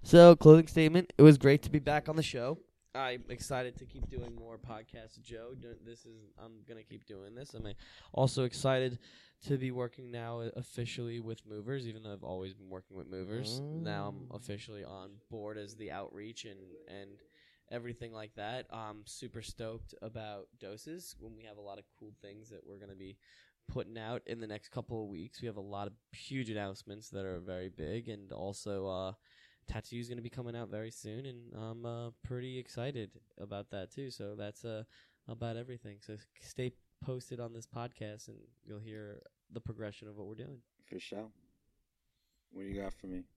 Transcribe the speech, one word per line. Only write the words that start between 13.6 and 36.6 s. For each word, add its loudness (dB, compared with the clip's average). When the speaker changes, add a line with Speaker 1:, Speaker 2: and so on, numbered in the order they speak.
Speaker 1:
Now -6
I'm -14
Speaker 2:
Mm. -16
Speaker 1:
officially -12
on -16
board -10
as -14
the -12
outreach -12
and, -18
and -18
everything -12
like -16
that. -10
I'm -14
super -14
stoked -12
about -14
Doses -16
when -18
we -20
have -20
a -18
lot -14
of -20
cool -20
things -20
that -20
we're -18
gonna -18
be -16
putting -8
out -8
in -10
the -10
next -12
couple -10
of -10
weeks. -14
We -10
have -10
a -12
lot -10
of -12
huge -10
announcements -10
that -8
are -8
very -10
big, -8
and -14
also, -8
uh, -6
Tattoo's -10
gonna -10
be -12
coming -10
out -10
very -10
soon, -12
and -16
I'm, -12
uh, -8
pretty -10
excited -10
about -12
that -10
too. -12
So -12
that's, -12
uh, -10
about -8
everything. -14
So -14
s-, -20
stay -8